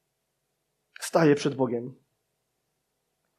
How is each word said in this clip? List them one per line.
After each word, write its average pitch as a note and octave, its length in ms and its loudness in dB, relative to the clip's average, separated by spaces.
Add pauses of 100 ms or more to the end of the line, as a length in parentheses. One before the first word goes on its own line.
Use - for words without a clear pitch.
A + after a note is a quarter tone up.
(1000)
staje D#3+ 360 4
przed C#3+ 200 -4
Bogiem. A#2+ 400 -4 (1400)